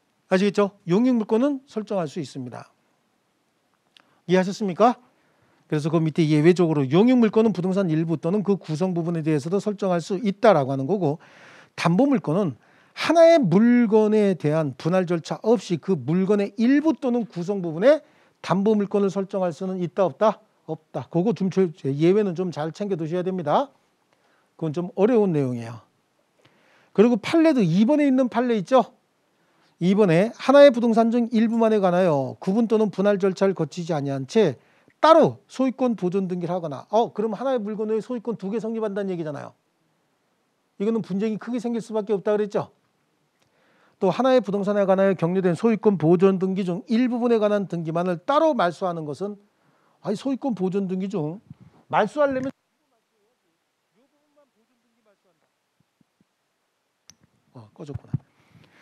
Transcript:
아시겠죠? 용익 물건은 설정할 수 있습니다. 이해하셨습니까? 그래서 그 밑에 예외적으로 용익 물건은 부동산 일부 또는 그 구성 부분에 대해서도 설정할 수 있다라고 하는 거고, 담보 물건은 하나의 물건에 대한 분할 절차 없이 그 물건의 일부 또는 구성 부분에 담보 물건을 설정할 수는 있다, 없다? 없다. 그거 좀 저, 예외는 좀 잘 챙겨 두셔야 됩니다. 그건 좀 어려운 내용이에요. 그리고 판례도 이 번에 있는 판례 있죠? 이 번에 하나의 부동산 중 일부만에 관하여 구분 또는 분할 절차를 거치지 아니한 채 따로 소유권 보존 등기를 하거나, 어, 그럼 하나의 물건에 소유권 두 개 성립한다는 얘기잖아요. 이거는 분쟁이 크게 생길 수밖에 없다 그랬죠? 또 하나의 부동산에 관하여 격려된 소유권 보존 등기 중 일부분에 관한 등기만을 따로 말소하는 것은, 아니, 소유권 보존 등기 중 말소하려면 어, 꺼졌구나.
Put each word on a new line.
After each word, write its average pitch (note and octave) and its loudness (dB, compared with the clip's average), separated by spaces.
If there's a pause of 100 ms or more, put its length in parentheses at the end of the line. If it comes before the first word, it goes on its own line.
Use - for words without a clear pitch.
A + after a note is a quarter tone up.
(300)
아시겠죠? G3 0 (160)
용익 A#3+ 2
물건은 A#3 -2
설정할 G3 -8
수 C#3 -12
있습니다. B2 -14 (1600)
이해하셨습니까? F#3+ 2 (720)
그래서 D3+ -2
그 D#3 0
밑에 D#3+ 0
예외적으로 D#3 2
용익 A#3+ 4
물건은 A3 2
부동산 F#3 -2
일부 D#3+ -2
또는 F#3 -4
그 G3+ 0
구성 F3 -4
부분에 E3+ -4
대해서도 D#3 -2
설정할 F#3+ -2
수 F#3 -6
있다라고 F#3 2
하는 C3+ -4
거고, E3+ -2 (580)
담보 F3+ 2
물건은 F3+ -2 (380)
하나의 E4 6
물건에 G#3+ 4
대한 D3+ -2
분할 F3+ -2
절차 E3 -6
없이 G3 0
그 F#3+ -4
물건의 F#3 0
일부 C#4+ 2
또는 A#3+ -4
구성 F#3 -8
부분에 F#3+ 2 (400)
담보 G3+ 0
물건을 G3+ 0
설정할 F#3 -6
수는 F#3 -8
있다, F3+ -2
없다? G#3 0 (240)
없다. C#3 -12
그거 F3+ 0
좀 F#3+ -2
저, F#3+ 0 (180)
예외는 E3+ 0
좀 F3+ -6
잘 D#3 -6
챙겨 G3 -6
두셔야 E3 -6
됩니다. F#3 -2 (840)
그건 D#3+ -6
좀 F3 -6
어려운 G#3 2
내용이에요. B2 -4 (1120)
그리고 A#3+ 4
판례도 D#4 2
이 F#3 2
번에 D4 2
있는 C4 2
판례 A#3+ -2
있죠? A3 2 (920)
이 F3+ 2
번에 G3 2
하나의 C#4+ 8
부동산 A3+ 2
중 A#3 0
일부만에 A3+ 2
관하여 E3+ 0
구분 G#3+ 0
또는 G#3+ 2
분할 G3 0
절차를 G3 0
거치지 E3 -6
아니한 C#3 -4
채 F3 0 (420)
따로 D4 6
소유권 B3+ -2
보존 F#3 -4
등기를 F3 -6
하거나, D#3 -8
어, G#3+ 0
그럼 G#3+ -4
하나의 B3 -4
물건에 G#3+ -6
소유권 A3+ -8
두 F#3+ -10
개 A3 -6
성립한다는 G#3 -6
얘기잖아요. D3 -10 (1300)
이거는 G#3+ -2
분쟁이 G3+ -6
크게 A#3+ -8
생길 A#3 -6
수밖에 G#3+ -6
없다 G#3 -2
그랬죠? G#3 -4 (1300)
또 F#3+ 0
하나의 B3+ 2
부동산에 G3+ -2
관하여 F#3+ 2
격려된 F3+ 0
소유권 G#3+ 0
보존 F3+ 4
등기 F#3+ -4
중 F3+ -6
일부분에 A#3+ 0
관한 G#3 -2
등기만을 E3+ -4
따로 D4+ 2
말소하는 F3 -4
것은, F#3 -10 (640)
아니, G3 -6
소유권 C4 -4
보존 F#3 -4
등기 F#3+ -6
중 F3 -6 (500)
말소하려면 C4 -2 (4000)
어, A2 -20
꺼졌구나. C#3+ -18 (680)